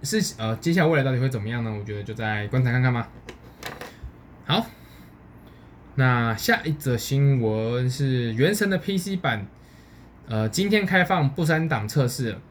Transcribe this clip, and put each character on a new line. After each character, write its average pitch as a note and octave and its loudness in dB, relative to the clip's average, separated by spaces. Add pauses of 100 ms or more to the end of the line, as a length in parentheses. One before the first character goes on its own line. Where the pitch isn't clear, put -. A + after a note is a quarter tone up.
是， G3+ -2
呃， A2+ -2
接 E3+ 0
下 F3 4
来 D3+ 4
未 D#3+ 4
来 C3+ 2
到 C3+ 0
底 B2+ 0
会 C3 0
怎 B2 -4
么 G#2 -6
样 A#2+ -4
呢？ A2 -4
我 G2+ -8
觉 G#2 -8
得 G2+ -6
就 A2 -10
再 G#2+ -2
观 B2+ 2
察 A#2+ 2
看 B2+ 2
看 B2+ 2
吧。 A#2 -4 (1400)
好， G3+ 0 (1300)
那 A#2+ 2
下 - 0
一 D#3+ -2
则 C3 -2
新 C3+ 2
闻 A2+ 0
是 B2+ 0
《原 C#3+ 4
神》 G#3+ 0
的 F#3+ 0
P G3 -2
C F#3+ -4
版， A2+ -2 (800)
呃， A2 0
今 F#3+ 0
天 G3+ 4
开 F#3 4
放 D#3+ 2
不 D#3+ -2
删 D#3+ 2
档 G#2+ -2
测 B2+ 2
试 A#2 -4
了。 F#2 -10